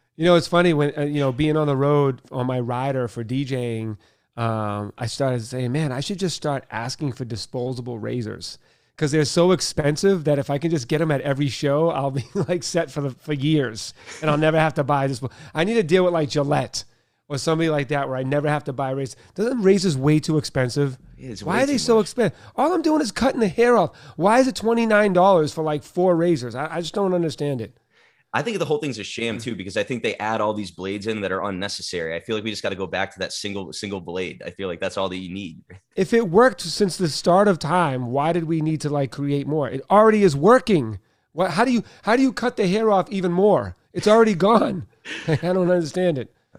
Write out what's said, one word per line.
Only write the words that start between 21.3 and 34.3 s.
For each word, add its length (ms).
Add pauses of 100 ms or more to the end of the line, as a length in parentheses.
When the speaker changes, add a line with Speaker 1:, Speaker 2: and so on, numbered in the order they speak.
Speaker 1:
Why 140
Speaker 2:
way 40
Speaker 1:
are 60
they 60
Speaker 2:
too 40
Speaker 1:
so 200
Speaker 2:
much. 80
Speaker 1:
expensive? 340 (160)
All 180
I'm 80
doing 200
is 100
cutting 300
the 80
hair 280
off. 180 (200)
Why 240
is 80
it 80
twenty-nine 580
dollars 400
for, 100
like, 200
four 320
razors? 400
I, 220
I 40
just 140
don't 180
understand 480
it. 160 (560)
Speaker 2:
I 80
think 180
the 60
whole 120
thing's 220
a 60
sham, 320
too, 180
because 220
I 60
think 200
they 120
add 260
all 120
these 160
blades 380
in 140
that 100
are 120
unnecessary. 720
I 60
feel 160
like 80
we 80
just 100
gotta 140
go 100
back 280
to 60
that 120
single, 400
single 300
blade. 440